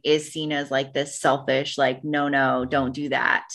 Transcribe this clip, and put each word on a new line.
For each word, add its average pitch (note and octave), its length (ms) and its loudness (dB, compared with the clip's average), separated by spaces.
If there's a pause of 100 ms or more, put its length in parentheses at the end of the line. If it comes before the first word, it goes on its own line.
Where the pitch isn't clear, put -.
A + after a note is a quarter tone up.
is D3+ 280 2
seen D#3 200 -6
as, C#3+ 200 -4
like, C3+ 220 0
this D3 280 -4
selfish, C3+ 560 0
like, C3 260 2
"No, D3 240 0
no, C3 380 2
don't C3+ 300 0
do D3 140 -6
that." - 460 0